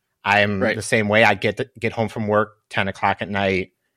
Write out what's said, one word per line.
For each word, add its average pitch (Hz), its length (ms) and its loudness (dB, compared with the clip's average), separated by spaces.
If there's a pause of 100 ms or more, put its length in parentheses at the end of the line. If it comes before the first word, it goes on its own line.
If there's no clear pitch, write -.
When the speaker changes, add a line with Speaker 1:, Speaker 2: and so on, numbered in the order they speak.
(260)
Speaker 1:
I'm 101 380 2
Speaker 2:
Right. 110 120 0
Speaker 1:
the 107 60 -8
same 107 280 0
way. 110 160 4
I 104 100 4
get 101 220 -2
to, - 200 -8
get 110 140 -4
home 113 160 -2
from 110 200 -6
work, 107 280 0 (140)
ten 101 180 -2
o'clock 98 340 -2
at 87 80 -8
night. 95 420 -2 (260)